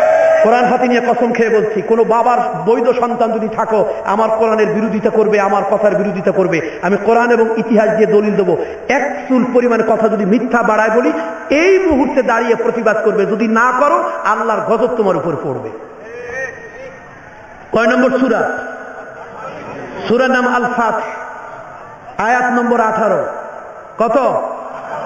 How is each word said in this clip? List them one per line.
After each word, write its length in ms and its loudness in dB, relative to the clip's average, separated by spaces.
কোরআন 200 4
হাতে 240 2
নিয়ে 120 2
কসম 320 0
খেয়ে 180 0
বলছি, 320 0
কোনো 220 2
বাবার 340 2
বৈধ 220 2
সন্তান 320 0
যদি 160 -2
থাকো, 400 0
আমার 340 0
কোরআনের 280 2
বিরোধিতা 440 0
করবে, 300 2
আমার 300 0
কথার 240 2
বিরোধিতা 360 -2
করবে, 400 0
আমি 220 2
কোরআন 260 4
এবং 260 4
ইতিহাস 340 2
দিয়ে 160 2
দলিল 300 2
দেবো। 200 2
এক 400 -2
চুল 240 2
পরিমাণ 360 2
কথা 200 2
যদি 160 0
মিথ্যা 380 2
বাড়ায় 280 2
বলি, 220 2
এই 280 4
মুহূর্তে 440 2
দাঁড়িয়ে 320 0
প্রতিবাদ 500 0
করবে। 220 2
যদি 220 0
না 320 2
করো, 300 2
আল্লাহর 360 0
গজব 360 0
তোমার 200 2
উপর 260 -2
পড়বে। 280 -6
কয় 140 2
নম্বর 320 2
সূরা? 400 0
সূরার 220 2
নাম 180 2
আল 160 0
ফাতহ, 240 0
আয়াত 200 2
নম্বর 360 2
আঠারো। 460 0
কত? 200 2